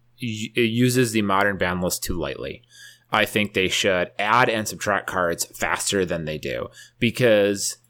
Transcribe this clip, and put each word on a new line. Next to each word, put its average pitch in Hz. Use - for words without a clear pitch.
u-, 110
it 117
uses 120
the 110
modern 98
ban 90
list 87
too 87
lightly. 69
I 107
think 104
they 92
should 90
add 117
and 107
subtract 98
cards 85
faster 92
than 85
they 78
do, 64
because 107